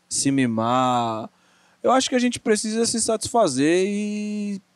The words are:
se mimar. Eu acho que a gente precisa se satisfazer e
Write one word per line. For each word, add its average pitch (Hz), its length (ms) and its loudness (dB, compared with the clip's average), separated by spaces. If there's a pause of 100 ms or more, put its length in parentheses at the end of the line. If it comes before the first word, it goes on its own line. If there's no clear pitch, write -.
se - 220 -2
mimar. 120 1000 0 (540)
Eu - 80 2
acho 262 180 2
que - 60 -2
a 247 60 0
gente 240 180 -2
precisa 226 480 0
se 233 140 -2
satisfazer 185 880 2
e 208 720 -6 (140)